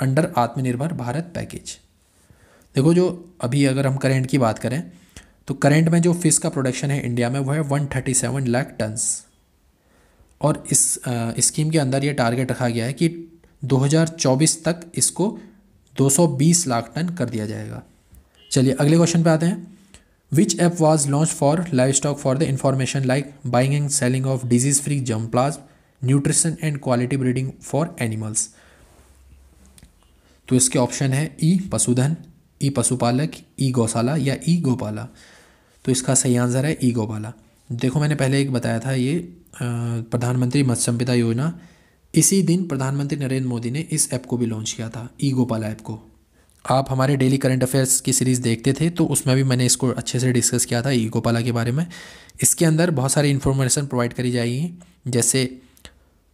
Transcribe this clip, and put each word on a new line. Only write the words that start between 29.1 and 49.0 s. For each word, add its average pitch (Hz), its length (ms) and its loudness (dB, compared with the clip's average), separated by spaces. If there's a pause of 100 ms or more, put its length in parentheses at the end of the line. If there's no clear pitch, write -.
तो 131 60 4
इसके 127 240 2
ऑप्शन 131 340 0
है 143 300 -2
ई 175 280 2
पशुधन, 127 460 2 (440)
ई 139 80 0
पशुपालक, 127 600 0 (280)
ई 131 120 0
गौशाला 120 440 0
या 135 200 0 (120)
ई 170 140 2
गोपाला। 113 460 -4 (800)
तो 131 60 2
इसका 135 240 0
सही 127 200 2
आंसर 123 300 2
है 156 180 -2
ई 123 80 4
गोपाला। 107 420 -4 (380)
देखो 127 280 -2
मैंने 147 160 0
पहले 139 260 2
एक 139 120 -2
बताया 117 260 -2
था 131 140 -4
ये, 131 240 0
अ, - 400 -14 (540)
प्रधानमंत्री 123 520 0
मत्स्य 123 220 0
संपदा 123 280 0
योजना, 120 460 0 (560)
इसी 190 260 4
दिन 170 260 2
प्रधानमंत्री 143 500 -2
नरेंद्र 131 320 -2
मोदी 120 220 -4
ने 139 80 -4
इस 160 340 -4
ऐप 127 120 -6
को 123 120 -2
भी 120 80 0
लॉन्च 113 260 -4
किया 113 180 -8
था, 117 200 -12 (140)
ई 139 80 2
गोपाला 117 360 0
ऐप 107 140 -8
को। 110 200 -12 (680)
आप 131 200 2
हमारे 131 260 2
डेली 131 220 4
करंट 131 260 0
अफेयर्स 131 380 2
की 131 120 0
सीरीज़ 127 280 2
देखते 117 320 0
थे 160 160 0
तो 170 160 0